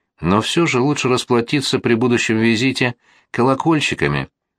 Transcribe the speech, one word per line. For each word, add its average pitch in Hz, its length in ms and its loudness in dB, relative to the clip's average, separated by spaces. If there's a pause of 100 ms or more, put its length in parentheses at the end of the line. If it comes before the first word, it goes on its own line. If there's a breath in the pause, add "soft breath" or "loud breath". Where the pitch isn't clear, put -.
(200)
но 92 200 2
всё 170 260 0
же 127 140 0
лучше 135 280 0
расплатиться 127 720 0
при 117 160 0
будущем 117 440 0
визите 120 580 0 (340 soft breath)
колокольчиками. 131 1000 0 (300)